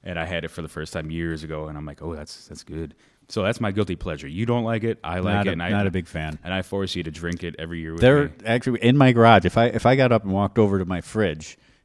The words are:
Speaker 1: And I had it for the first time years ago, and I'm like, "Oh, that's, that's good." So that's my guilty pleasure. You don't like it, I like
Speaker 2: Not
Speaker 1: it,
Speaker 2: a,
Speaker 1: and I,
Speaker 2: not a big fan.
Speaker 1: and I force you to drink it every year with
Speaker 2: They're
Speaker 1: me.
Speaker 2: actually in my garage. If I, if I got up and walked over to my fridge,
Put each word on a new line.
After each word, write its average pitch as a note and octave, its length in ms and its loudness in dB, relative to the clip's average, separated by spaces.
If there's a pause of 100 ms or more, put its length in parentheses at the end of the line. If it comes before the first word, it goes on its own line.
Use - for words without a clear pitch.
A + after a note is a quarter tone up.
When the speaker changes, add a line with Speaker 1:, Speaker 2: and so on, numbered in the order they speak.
Speaker 1:
And F2 140 -6
I E2 80 -4
had E2+ 180 -6
it D#2+ 40 -8
for E2+ 140 -10
the D#2 60 -10
first D#2 240 -10
time D#2 180 -8
years E2 320 -4
ago, D#2 240 -8
and D2+ 100 -12
I'm D2+ 80 -12
like, D2 180 -14
"Oh, D#2+ 120 -8
that's, - 320 -16
that's D#2+ 160 -18
good." D#2 320 -12 (340)
So G#2+ 140 -4
that's G#2+ 180 0
my G#2+ 120 -2
guilty G2 240 -2
pleasure. D2+ 320 -8
You F#2+ 180 -4
don't A#2+ 180 0
like A2+ 200 -2
it, A2+ 180 -2
I F2 160 -6
like F#2+ 160 0
Speaker 2:
Not G2+ 140 0
Speaker 1:
it, - 20 0
Speaker 2:
a, - 40 -2
Speaker 1:
and E2 80 -6
I, F2 80 -2
Speaker 2:
not G2+ 160 0
a F#2+ 40 0
big E2+ 160 -4
fan. D#2 380 -8
Speaker 1:
and F2+ 100 -6
I F#2+ 80 -2
force G2 320 -4
you F2+ 80 -4
to D#2+ 80 -6
drink E2+ 320 -8
it E2+ 160 -8
every E2 220 -8
year D#2+ 120 -8
with E2 80 -6
Speaker 2:
They're C#3+ 280 6
Speaker 1:
me. - 20 -10 (160)
Speaker 2:
actually A#2+ 360 0
in B2 140 6
my C3+ 160 8
garage. A#2 320 8
If A2 140 2
I, A#2 80 4
if - 200 -2
I C3 100 6
got B2+ 160 4
up A2+ 100 2
and G2 100 -4
walked G2 260 0
over G2+ 200 4
to F#2 80 -2
my F2+ 140 -4
fridge, E2 580 -4 (260)